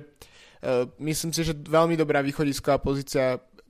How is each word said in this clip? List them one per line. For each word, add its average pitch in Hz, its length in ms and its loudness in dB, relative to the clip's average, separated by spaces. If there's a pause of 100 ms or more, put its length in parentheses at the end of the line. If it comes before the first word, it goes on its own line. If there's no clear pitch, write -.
(600)
e, 131 120 -2 (280)
myslím 156 320 -4
si, 165 80 -2
že 160 160 -2
veľmi 160 400 2
dobrá 147 240 2
východisková 139 560 0
pozícia 135 640 -2 (300)